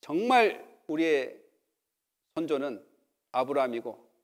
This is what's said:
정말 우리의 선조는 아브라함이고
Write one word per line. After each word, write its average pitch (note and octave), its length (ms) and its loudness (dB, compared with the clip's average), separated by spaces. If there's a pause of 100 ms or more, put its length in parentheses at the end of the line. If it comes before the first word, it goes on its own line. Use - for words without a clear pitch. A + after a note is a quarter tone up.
정말 A3 640 2 (200)
우리의 D3+ 520 0 (960)
선조는 C#3 460 -4 (500)
아브라함이고 B2 800 -4 (120)